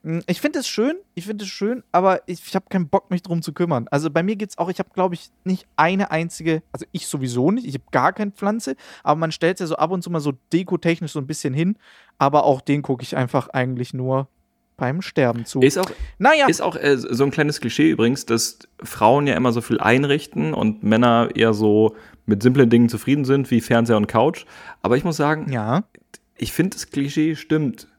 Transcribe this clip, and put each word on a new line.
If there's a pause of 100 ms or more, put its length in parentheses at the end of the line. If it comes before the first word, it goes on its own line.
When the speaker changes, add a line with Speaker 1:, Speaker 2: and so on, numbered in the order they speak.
Speaker 1:
Nee.
Speaker 2:
Mm,
ich
find
es
schön, (200)
ich
find
es
schön,
aber
ich,
ich
hab
keinen
Bock,
mich
drum
zu
kümmern.
Also
bei
mir
geht's
auch,
ich
hab,
glaub
ich, (140)
nicht (100)
eine
einzige, (100)
also
ich
sowieso
nicht,
ich
hab
gar
keine
Pflanze, (280)
aber
man
stellt
ja
so
ab
und
zu
mal
so (200)
dekotechnisch
so
ein
bisschen
hin, (400)
aber
auch
den
guck
ich
einfach
eigentlich
nur (500)
beim
Sterben
zu.
Speaker 1:
Ist
auch, (300)
Speaker 2:
Naja.
Speaker 1:
ist
auch,
äh,
so
ein
kleines
Klischee
übrigens,
dass (240)
Frauen
ja
immer
so
viel
einrichten
und
Männer
eher
so (320)
mit
simplen
Dingen
zufrieden
sind,
wie
Fernseher
und
Couch. (380)
Aber
ich
muss
sagen,
Speaker 2:
Ja. (520)
Speaker 1:
ich
find,
das
Klischee
stimmt. (120)